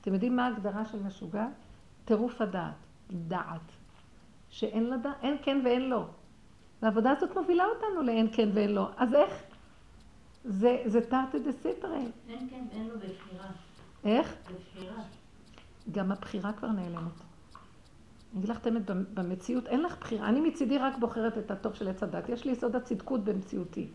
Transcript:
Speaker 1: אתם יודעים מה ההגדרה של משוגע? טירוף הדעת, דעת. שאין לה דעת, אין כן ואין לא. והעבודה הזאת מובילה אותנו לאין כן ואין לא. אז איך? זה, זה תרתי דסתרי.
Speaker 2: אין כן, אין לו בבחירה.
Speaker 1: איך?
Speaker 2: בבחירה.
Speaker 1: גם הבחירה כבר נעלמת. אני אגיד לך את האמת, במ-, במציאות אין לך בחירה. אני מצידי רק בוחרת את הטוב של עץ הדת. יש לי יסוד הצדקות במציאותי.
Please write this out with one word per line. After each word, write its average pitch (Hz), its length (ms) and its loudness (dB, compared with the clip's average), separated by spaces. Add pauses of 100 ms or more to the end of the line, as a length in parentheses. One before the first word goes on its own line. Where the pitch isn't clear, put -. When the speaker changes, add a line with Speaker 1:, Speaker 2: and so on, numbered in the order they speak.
Speaker 1:
אתם 196 140 0
יודעים 240 220 2
מה 247 100 4
ההגדרה 208 380 -2
של 220 180 -6
משוגע? 202 440 -4 (580)
טירוף 233 360 2
הדעת, 180 340 -2 (360)
דעת. 165 500 -4 (880)
שאין 214 360 0
לה 254 100 0
דעת, 277 260 -2
אין 277 200 2
כן 277 220 2
ואין 247 240 4
לא. 220 160 2 (800)
והעבודה 220 280 4
הזאת 359 260 2
מובילה 359 280 4
אותנו 427 380 0
לאין 226 300 4
כן 220 220 4
ואין 208 200 4
לא. 190 220 2
אז 240 180 2
איך? 294 280 6 (1000)
זה, 240 420 4
זה 226 140 4
תרתי 262 380 2
דסתרי. 311 680 -2 (220)
Speaker 2:
אין 254 220 -8
כן, 262 220 -10
אין 220 160 -6
לו 226 60 -8
בבחירה. 190 540 -10 (560)
Speaker 1:
איך? 226 300 2 (160)
Speaker 2:
בבחירה. 185 520 -12 (920)
Speaker 1:
גם 190 200 0
הבחירה 202 400 -4
כבר 214 160 -6
נעלמת. 170 520 -4 (1120)
אני 214 60 -6
אגיד 190 100 -2
לך 226 100 -2
את - 80 -4
האמת, 226 240 0
במ-, 190 140 0 (100)
במציאות 190 520 -2
אין 262 160 2
לך 349 180 -2
בחירה. - 280 -4
אני 240 120 6
מצידי 294 380 2
רק 262 200 0
בוחרת 226 400 0
את 208 120 -4
הטוב 196 240 -4
של 202 140 -4
עץ 185 140 -4
הדת. 175 260 -4
יש 233 160 -4
לי 269 80 2
יסוד 240 240 0
הצדקות 247 480 -2
במציאותי. 190 680 -4